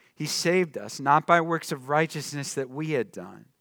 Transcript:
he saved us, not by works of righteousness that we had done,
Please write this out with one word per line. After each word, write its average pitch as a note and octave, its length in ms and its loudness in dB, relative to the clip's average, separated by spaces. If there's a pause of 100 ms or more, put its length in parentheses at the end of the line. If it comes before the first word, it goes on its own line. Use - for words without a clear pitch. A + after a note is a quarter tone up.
(140)
he D3+ 120 -6
saved E3+ 500 0
us, G#2 240 -10
not C#3+ 260 4
by E3+ 140 6
works E3 320 -2
of C3 160 -8
righteousness D3 680 -2
that C3+ 140 -4
we D3+ 220 -6
had A#2 200 0
done, G2 360 -16 (140)